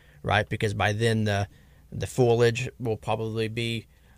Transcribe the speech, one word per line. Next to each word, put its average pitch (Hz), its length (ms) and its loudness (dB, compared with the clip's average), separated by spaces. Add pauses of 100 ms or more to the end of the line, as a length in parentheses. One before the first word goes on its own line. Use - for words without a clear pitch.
(240)
right? 104 240 2
Because 107 260 -2
by 104 200 0
then 110 320 2
the, 101 220 0 (440)
the - 160 -6
foliage 120 600 2 (100)
will 110 180 -4
probably 110 520 -4
be 117 380 -4 (300)